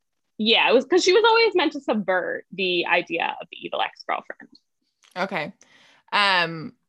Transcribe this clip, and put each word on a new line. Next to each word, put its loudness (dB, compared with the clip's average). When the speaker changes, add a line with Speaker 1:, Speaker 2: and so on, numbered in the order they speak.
Speaker 1:
yeah, 2
it 4
was, 4
'cause 2
she 4
was 4
always 4
meant 0
to -10
subvert -4
the -2
idea -2
of -16
the -20
evil -6
ex-girlfriend. -8
Speaker 2:
Okay. -6
Um, 0